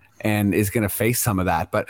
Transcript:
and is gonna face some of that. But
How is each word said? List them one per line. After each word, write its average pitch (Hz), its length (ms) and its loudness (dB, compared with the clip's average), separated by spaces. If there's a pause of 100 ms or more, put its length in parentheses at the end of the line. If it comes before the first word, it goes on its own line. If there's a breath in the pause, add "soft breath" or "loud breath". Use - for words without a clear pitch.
(220 soft breath)
and 104 340 2
is 101 160 2
gonna 107 180 0
face 117 300 0
some 101 180 0
of 90 80 0
that. 85 260 0
But 107 180 -2